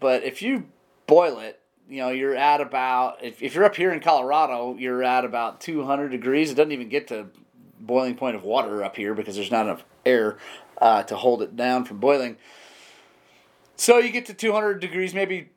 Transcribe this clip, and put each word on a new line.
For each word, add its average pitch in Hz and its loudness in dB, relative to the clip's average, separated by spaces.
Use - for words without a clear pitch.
but 127 2
if 131 -8
you 233 -4
boil 151 6
it, 110 -14
you 135 -12
know, 127 -4
you're 131 -2
at 143 4
about, 127 -2
if, 117 -12
if 131 -6
you're 185 4
up 202 4
here 180 0
in 156 -6
Colorado, 135 0
you're 127 -4
at 127 2
about 117 -6
two 156 -6
hundred 139 -2
degrees. 135 0
It 131 -8
doesn't 151 4
even 123 -8
get 143 -4
to 107 -10
boiling 123 0
point 123 -4
of 98 -12
water 107 -2
up 98 -8
here 107 -4
because 104 -8
there's 98 -6
not 113 0
enough 90 -6
air, 113 4
uh, 110 6
to 107 -6
hold 120 2
it 107 -6
down 127 0
from 107 -12
boiling. 127 0
So 240 6
you 240 4
get 240 -4
to 202 -16
two 220 0
hundred 208 0
degrees, 180 -6
maybe 185 -4